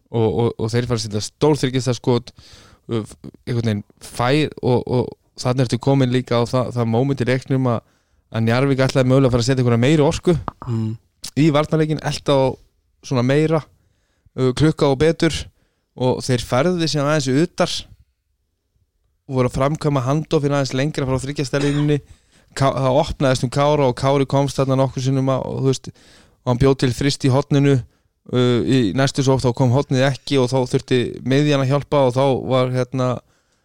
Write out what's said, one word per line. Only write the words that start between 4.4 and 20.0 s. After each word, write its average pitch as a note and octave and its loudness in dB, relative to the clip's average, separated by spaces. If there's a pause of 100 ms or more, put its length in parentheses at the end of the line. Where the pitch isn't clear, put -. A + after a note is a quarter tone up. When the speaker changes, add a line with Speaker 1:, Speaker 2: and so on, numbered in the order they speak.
Speaker 1:
og, A#2+ 2
og A#2+ -2 (300)
þarna B2+ 0
ertu B2 -2
komin C3+ 2
líka B2 0
á A#2+ 2
það, B2 -2
það A#2+ -2
moment B2 0
í A2+ 0
leiknum C3 0
að, A#2 -2 (520)
að A2+ -2
Njarðvík B2+ 2 (100)
ætlaði C3 0
mögulega C3 4
að - 2
fara A#2+ 2
að - -
setja C3 2
einhverja A#2 2
meiri D#3 4
orku E3 2 (320)
Speaker 2:
Mm. A2+ -4 (400)
Speaker 1:
í D3+ 4
varnarleikinn, D3+ 0
elta D3 -4
á C3+ 4 (600)
svona B2+ 0
meira, D3+ 2 (760)
uh, B2+ 2
klukka D#3 2
og C3+ 0
betur D#3+ 0 (520)
og B2+ 0
þeir B2 -2
færðu E3 0
sig D3 -2
aðeins C#3+ 0
utar E3+ 0 (1600)
og C3+ -6
voru B2 2
að - -4
framkvæma C#3+ 0